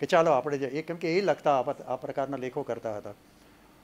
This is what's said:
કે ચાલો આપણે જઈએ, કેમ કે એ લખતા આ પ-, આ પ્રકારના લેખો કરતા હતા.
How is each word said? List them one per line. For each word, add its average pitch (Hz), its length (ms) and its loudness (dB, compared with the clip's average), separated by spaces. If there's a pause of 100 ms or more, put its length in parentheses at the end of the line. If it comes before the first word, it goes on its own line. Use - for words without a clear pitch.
કે 143 60 -2
ચાલો 165 240 6
આપણે 143 280 2
જઈએ, 139 240 -4
કેમ 170 140 -6
કે 170 220 0
એ - 20 2
લખતા 151 380 2
આ 123 40 2
પ-, 135 200 -4
આ 127 140 -4
પ્રકારના 135 400 -4
લેખો 127 260 -6
કરતા 117 340 -6
હતા. 104 140 -10 (720)